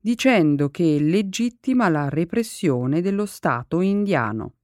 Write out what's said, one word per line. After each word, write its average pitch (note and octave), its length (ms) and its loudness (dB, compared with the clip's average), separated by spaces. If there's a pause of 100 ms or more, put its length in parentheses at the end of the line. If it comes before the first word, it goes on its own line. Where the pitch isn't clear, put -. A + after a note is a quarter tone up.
dicendo E3 680 2
che D#3 280 0
legittima G#3 920 0
la D3 180 0
repressione D3+ 920 -2
dello G3 240 -2
Stato D#3+ 560 -2
indiano. F3+ 800 -2